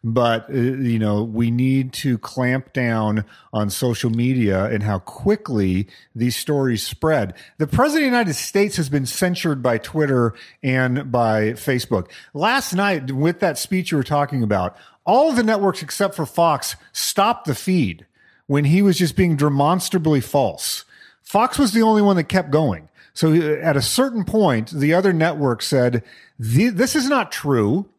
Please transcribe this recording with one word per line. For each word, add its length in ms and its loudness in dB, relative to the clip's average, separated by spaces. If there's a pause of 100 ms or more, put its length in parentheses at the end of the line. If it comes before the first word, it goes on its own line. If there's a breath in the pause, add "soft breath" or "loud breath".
but, 460 0
uh, 60 -10
you 440 0
know, 240 0
we 280 -2
need 440 0
to 240 -2
clamp 540 -4
down 540 -2 (260 loud breath)
on 180 -2
social 400 -2
media 540 0
and 180 -4
how 160 -2
quickly 880 -2 (280 loud breath)
these 220 -2
stories 460 -2
spread. 520 -2 (240 loud breath)
The 80 0
president 400 0
of 60 0
the 40 2
United 180 0
States 420 -2
has 120 -2
been 180 0
censured 560 -2
by 160 2
Twitter 560 0 (280 loud breath)
and 500 0
by 400 2
Facebook. 560 -2 (240 loud breath)
Last 400 -2
night, 400 -2
with 280 0
that 180 0
speech 340 -4
you 60 2
were 40 0
talking 400 0
about, 120 0 (500 loud breath)
all 260 4
of 60 0
the 60 2
networks 400 0
except 320 -4
for 120 -4
Fox 500 0 (160 soft breath)
stopped 540 -2
the 80 -2
feed 520 -2 (400 soft breath)
when 180 2
he 180 4
was 160 4
just 180 0
being 200 2
demonstrably 840 2
false. 640 -2 (380 soft breath)
Fox 360 0
was 140 2
the 100 2
only 200 4
one 140 4
that 120 0
kept 220 -2
going. 380 0 (260 soft breath)
So, 180 2
uh, 300 2
at 140 2
a 60 0
certain 420 -2
point, 460 0
the 240 0
other 180 2
network 500 0
said, 400 0 (380 loud breath)
"Th-, 320 2
this 240 -2
is 120 0
not 240 0
true. 540 0 (120)